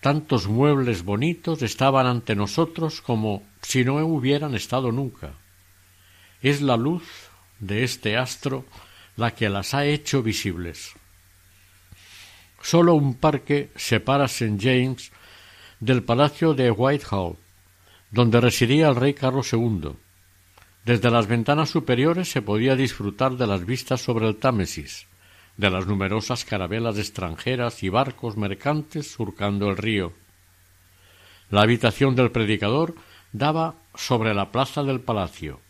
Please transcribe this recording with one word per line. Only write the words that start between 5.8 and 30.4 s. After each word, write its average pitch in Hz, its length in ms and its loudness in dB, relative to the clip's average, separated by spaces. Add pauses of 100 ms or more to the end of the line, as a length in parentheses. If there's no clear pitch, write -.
Es 143 180 2
la 135 160 2
luz 156 280 0 (540)
de 104 260 -2
este 113 340 -2
astro 127 480 -6 (500)
la 113 180 -2
que 110 140 0
las 101 240 -4
ha 143 140 0
hecho 147 360 0
visibles. 87 720 -4 (1700)
Solo 170 320 4
un 143 220 4
parque 143 640 0
separa 131 520 0
Saint 104 340 -2
James 127 480 0 (680)
del 120 220 2
palacio 143 500 2
de 127 180 2
Whitehall, 104 680 -2 (720)
donde 120 320 4
residía 131 480 4
el 127 60 4
rey 135 180 2
Carlos 131 340 -2
segundo. 104 480 -2 (880)
Desde 120 260 2
las 117 180 4
ventanas 120 420 0
superiores 160 600 0
se 127 120 -2
podía 110 340 2
disfrutar 127 640 -2
de 127 80 0
las 98 180 0
vistas 123 380 -4
sobre 113 260 0
el 107 80 -2
Támesis, 90 720 -2 (500)
de 101 140 0
las 92 160 -2
numerosas 98 580 -2
carabelas 104 540 -4
extranjeras 107 840 -6
y 95 40 0
barcos 117 480 -2
mercantes 147 760 -4
surcando 101 580 -2
el 95 60 -2
río. 95 360 -2 (1400)